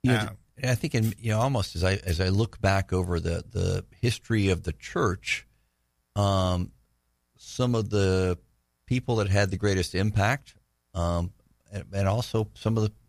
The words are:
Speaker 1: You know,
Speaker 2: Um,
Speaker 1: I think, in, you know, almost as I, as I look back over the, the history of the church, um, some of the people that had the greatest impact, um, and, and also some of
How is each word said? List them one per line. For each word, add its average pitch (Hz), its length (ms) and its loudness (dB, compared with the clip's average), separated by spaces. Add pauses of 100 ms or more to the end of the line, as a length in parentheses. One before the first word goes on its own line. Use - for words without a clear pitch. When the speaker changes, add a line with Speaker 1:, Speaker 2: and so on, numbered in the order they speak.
Speaker 1:
You 127 100 2
know, 110 60 2
Speaker 2:
Um, 104 180 -8 (260)
Speaker 1:
I 127 120 2
think, - 180 -4
in, 110 260 0
you 113 120 -4
know, 107 100 2
almost 123 340 -2
as 82 80 0
I, 95 100 4 (120)
as 90 160 0
I 92 80 2
look 104 320 0
back 95 320 2
over 87 260 0
the, 85 300 -4
the 92 340 -2 (160)
history 110 500 0
of 87 140 0
the 82 100 -4
church, - 760 -4 (680)
um, 95 560 2 (680)
some 123 380 -2
of 107 140 0
the 92 480 2 (520)
people 123 280 0
that 98 120 0
had 101 220 2
the 95 60 -4
greatest 95 380 0
impact, 104 600 0 (400)
um, 87 360 -2 (400)
and, 101 220 -10
and 98 140 0
also 110 480 -2
some 110 220 -2
of 110 60 2 (260)